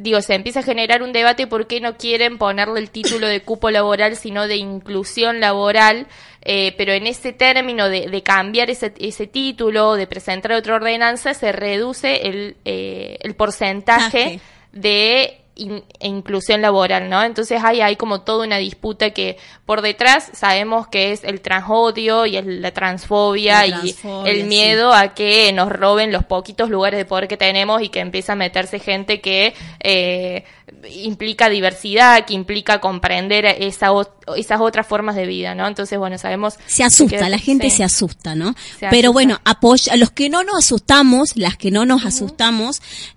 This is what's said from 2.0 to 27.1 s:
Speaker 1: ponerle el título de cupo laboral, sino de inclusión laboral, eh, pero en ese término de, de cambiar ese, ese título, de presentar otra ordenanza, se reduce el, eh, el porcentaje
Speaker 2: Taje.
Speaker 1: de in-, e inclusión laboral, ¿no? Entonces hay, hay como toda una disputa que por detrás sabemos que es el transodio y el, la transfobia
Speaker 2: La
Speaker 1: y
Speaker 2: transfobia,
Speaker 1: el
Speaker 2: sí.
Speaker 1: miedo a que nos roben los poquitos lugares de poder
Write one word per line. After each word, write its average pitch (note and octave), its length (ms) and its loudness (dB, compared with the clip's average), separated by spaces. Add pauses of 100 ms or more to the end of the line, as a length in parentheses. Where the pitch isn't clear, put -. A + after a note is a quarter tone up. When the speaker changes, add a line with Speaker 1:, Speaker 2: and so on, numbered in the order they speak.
Speaker 1:
ponerle G#3 440 -2
el G#3+ 100 -10
título A3 380 -4
de G3+ 140 -2
cupo A3 280 -2
laboral, G#3 460 2
sino G#3 320 -6
de G#3 80 -2
inclusión G3+ 840 -4
laboral, G#3+ 680 2 (340)
eh, F#3+ 360 -2
pero G3 140 0
en G3 140 -2
ese B3 260 -6
término B3+ 560 2
de, F#3 200 -4
de F#3 140 -6
cambiar G3+ 480 0
ese, A3 280 -6
ese G#3 280 -8
título, A3 680 0
de F#3+ 120 -2
presentar F#3+ 460 -6
otra A3+ 240 0
ordenanza, A#3 580 -2
se G#3+ 180 -2
reduce G#3 760 -4
el, G3+ 360 -10
eh, F#3+ 580 -10
el G#3+ 120 -10
porcentaje G#3+ 880 0
Speaker 2:
Taje. F3+ 160 -8 (320)
Speaker 1:
de G#3 680 0 (160)
in-, G#3 260 -12 (160)
e - 80 -10
inclusión G3 560 -4
laboral, F#3 480 0
¿no? F#3+ 140 2
Entonces A3+ 380 -4
hay, A3+ 180 2
hay G#3 160 2
como G#3 240 -4
toda A3 260 -2
una G#3 120 -2
disputa G#3 520 -4
que F#3+ 260 -6 (300)
por G#3+ 160 0
detrás A#3+ 500 2
sabemos G#3+ 540 0
que G3 260 -2
es G#3+ 120 -8
el G3 160 -6
transodio A3 840 0
y G3+ 120 -2
el, F#3 260 -6
la F3+ 80 -6
transfobia G#3 960 0
Speaker 2:
La - 0 -
Speaker 1:
y F#3 40 2 (220)
Speaker 2:
transfobia, G3 400 -6
Speaker 1:
el G#3 100 -2
Speaker 2:
sí. - 20 -4
Speaker 1:
miedo A3 500 4
a G3 200 4
que G#3 380 2
nos F#3 180 0
roben G3+ 420 2
los F3+ 120 0
poquitos G3 460 -4
lugares G3+ 280 0
de F#3+ 60 -4
poder F#3+ 240 -4